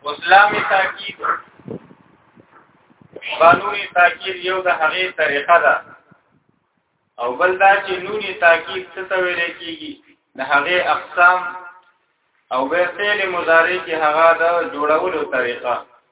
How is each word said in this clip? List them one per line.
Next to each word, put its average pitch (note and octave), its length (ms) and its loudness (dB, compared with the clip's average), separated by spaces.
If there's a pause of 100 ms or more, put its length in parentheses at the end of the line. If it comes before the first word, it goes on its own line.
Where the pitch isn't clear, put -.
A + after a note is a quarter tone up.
اوس D3 240 -8
لام G#3 260 6 (160)
تاکید، F#3+ 480 -4 (2250)
با E3 140 8
نون F#3 220 -2 (180)
تاکید F3 420 2 (100)
یو F#3+ 160 -2
د F3+ 80 -2
هغې E3+ 360 -2 (120)
طریقه D3+ 420 2
ده. C#3+ 160 2 (1400)
او B2 160 -4
بل F#3 220 0
دا G3 180 6
چې G3 180 -4 (100)
نون G#3 200 -6 (160)
تاکید F3 440 2 (120)
څه F#3+ 140 -10
ته F#3+ 80 -2
ویل F3+ 240 -2 (180)
کېږي، D#3 340 -12 (420)
د B2+ 60 -16
هغې D3 460 0
اقسام، F3 520 2 (1120)
او B2+ 160 -2
بیا F3 180 0 (120)
فعل G#3 220 -2 (100)
مضارع E3+ 560 2
کې E3 180 -4
هغه D#3 300 4
د E3 100 0 (300)
جوړولو D#3 580 -2
طریقه. A#2+ 440 -2 (360)